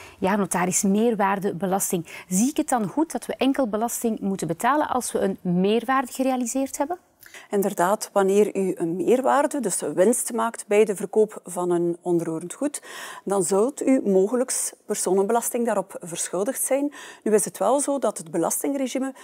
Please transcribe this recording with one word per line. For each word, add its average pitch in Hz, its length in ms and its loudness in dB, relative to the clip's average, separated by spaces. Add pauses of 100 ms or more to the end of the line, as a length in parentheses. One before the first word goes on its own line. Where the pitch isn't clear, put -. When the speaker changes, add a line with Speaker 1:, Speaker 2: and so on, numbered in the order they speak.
(180)
Speaker 1:
Ja, 190 180 2
notaris, 180 460 0
meerwaardebelasting. 196 1500 0
Zie 196 200 2
ik 311 80 -4
het 302 120 -2
dan 220 200 0
goed 320 240 -2
dat - 140 -8
we - 100 -6
enkel 262 320 0
belasting 220 520 -2
moeten 196 260 -2
betalen 254 420 0
als - 240 -4
we - 80 -2
een 196 200 -2
meerwaarde 220 720 0
gerealiseerd 262 680 -2
hebben? 302 200 -4 (520)
Speaker 2:
Inderdaad, 202 640 0
wanneer 196 440 4
u 185 200 0
een 175 200 -2
meerwaarde, 262 640 2
dus 202 200 -2
winst 185 520 2
maakt 226 340 -4
bij 208 180 4
de 202 120 0
verkoop 208 480 0
van 180 260 -4
een 170 300 2
onroerend 170 520 -2
goed, - 300 -4 (420)
dan 196 180 0
zult 202 400 0
u 262 180 4
mogelijks 208 720 2 (140)
personenbelasting 214 800 0
daarop 202 340 -2
verschuldigd 180 640 -4
zijn. 285 300 0 (300)
Nu 208 120 2
is 208 100 4
het - 140 -8
wel 254 220 2
zo 277 180 -2
dat 214 200 -2
het 160 120 -12
belastingregime 262 920 -2